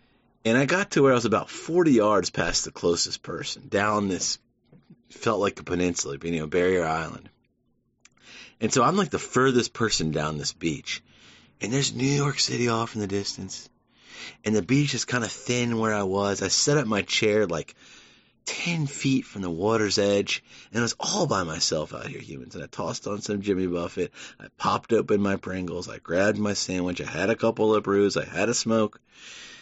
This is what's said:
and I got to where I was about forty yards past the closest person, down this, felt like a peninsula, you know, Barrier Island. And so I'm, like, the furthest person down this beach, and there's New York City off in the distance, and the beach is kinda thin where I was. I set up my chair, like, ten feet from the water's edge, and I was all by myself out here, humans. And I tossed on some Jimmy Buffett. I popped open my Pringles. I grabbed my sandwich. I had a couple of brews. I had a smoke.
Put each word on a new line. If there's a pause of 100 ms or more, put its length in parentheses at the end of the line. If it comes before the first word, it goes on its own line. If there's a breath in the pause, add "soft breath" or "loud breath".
(440 soft breath)
and
I
got
to
where
I
was
about
forty
yards
past
the
closest
person,
down
this, (720)
felt
like
a
peninsula,
you
know,
Barrier
Island. (1300 loud breath)
And
so
I'm,
like,
the
furthest
person
down
this
beach, (580 soft breath)
and
there's
New
York
City
off
in
the
distance, (800 loud breath)
and
the
beach
is
kinda
thin
where
I
was.
I
set
up
my
chair,
like, (680 loud breath)
ten
feet
from
the
water's
edge, (280 loud breath)
and
I
was
all
by
myself
out
here,
humans.
And
I
tossed
on
some
Jimmy
Buffett. (280 loud breath)
I (100)
popped
open
my
Pringles.
I
grabbed
my
sandwich.
I
had
a
couple
of
brews.
I
had
a
smoke. (600 loud breath)